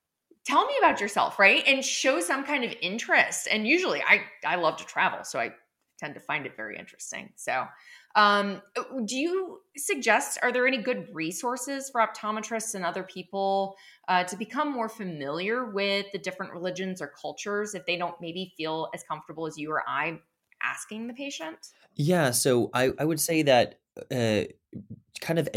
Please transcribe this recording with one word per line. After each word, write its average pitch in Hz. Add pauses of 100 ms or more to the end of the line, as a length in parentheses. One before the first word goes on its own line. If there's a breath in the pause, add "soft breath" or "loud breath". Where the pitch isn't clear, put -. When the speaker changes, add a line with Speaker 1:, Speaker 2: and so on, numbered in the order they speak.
(440)
Speaker 1:
tell 320
me 571
about -
yourself," 202
right? 214
And 269
show 294
some 269
kind 277
of 196
interest. 226
And 214
usually 311
I, 202 (220)
I 165
love 160
to -
travel, -
so -
I 117 (460)
tend 147
to -
find 147
it -
very 110
interesting. -
So, 123 (500 loud breath)
um, 202 (420)
do 214
you 349 (160)
suggest, 247
are 240
there 247
any 262
good 208
resources 254
for 233
optometrists 214
and 185
other 180
people, 196 (320 loud breath)
uh, 180
to 190
become 269
more 226
familiar 190
with 196
the 196
different 185
religions 180
or 143
cultures 208
if 175
they 175
don't 175
maybe 170
feel 160
as -
comfortable 156
as 156
you 151
or 151
I 156 (420)
asking 214
the 247
patient? 285 (380 soft breath)
Speaker 2:
Yeah, 151
so 120
I, 127
I 139
would 151
say 160
that, 127 (320)
uh, 113 (800)
kind 165
of 143